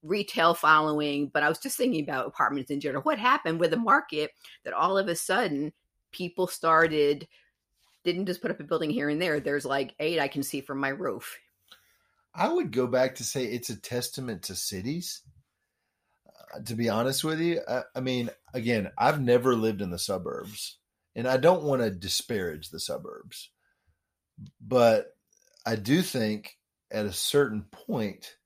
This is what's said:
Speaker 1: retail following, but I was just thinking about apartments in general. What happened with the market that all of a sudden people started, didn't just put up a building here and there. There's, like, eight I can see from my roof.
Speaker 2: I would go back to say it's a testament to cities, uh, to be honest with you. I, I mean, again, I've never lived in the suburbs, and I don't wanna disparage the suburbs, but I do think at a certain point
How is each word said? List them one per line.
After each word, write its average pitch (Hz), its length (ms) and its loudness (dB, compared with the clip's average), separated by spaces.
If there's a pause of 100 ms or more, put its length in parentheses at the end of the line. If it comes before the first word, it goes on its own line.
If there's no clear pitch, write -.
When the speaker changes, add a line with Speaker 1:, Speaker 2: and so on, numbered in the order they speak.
Speaker 1:
retail 170 520 2
following, 151 720 4
but 147 160 0
I 151 40 4
was 160 120 2
just - 180 -6
thinking 233 260 0
about 135 220 -4
apartments 135 460 -2
in 143 100 -4
general. 139 220 -4
What 302 160 0
happened 233 400 2
with 170 120 4
the 165 60 2
market 226 540 2 (340)
that - 80 -6
all 180 240 2
of 190 100 2
a 127 80 0
sudden 165 580 -2 (380)
people 180 360 -2
started, 160 800 4 (760)
didn't 175 220 0
just 180 160 -4
put 170 100 -4
up - 80 -6
a 147 40 -12
building 156 260 -2
here 147 180 -2
and 151 140 0
there. 156 180 0
There's, 143 240 -2
like, 135 360 -2
eight 160 200 0
I 143 80 2
can 139 140 -4
see 139 180 -4
from 139 200 -8
my 135 100 0
roof. 135 480 -6 (960)
Speaker 2:
I 180 160 0
would 330 220 0
go 127 160 2
back 127 280 2
to 123 80 -10
say 131 220 -4
it's 117 240 -6
a 104 100 -8
testament 123 640 -8
to 92 120 -10
cities, 127 640 -6 (1040)
uh, - 360 -18
to 110 100 -6
be 117 160 0
honest 120 340 0
with 156 160 -2
you. 170 300 0
I, 123 140 -2 (120)
I 131 60 -4
mean, 123 300 -2 (220)
again, 117 440 0
I've 147 240 2
never 123 340 6
lived 110 260 0
in 92 100 -4
the 87 80 -8
suburbs, 90 800 -6 (360)
and 117 140 -4
I 131 100 2
don't 160 260 6
wanna 127 280 2
disparage 90 800 -4
the 80 100 -12
suburbs, - 680 -10 (1120)
but 113 560 4 (480)
I 113 120 -2
do 120 260 2
think 107 560 -2 (320)
at 107 160 -4
a 95 80 -6
certain 110 560 0
point - 760 -6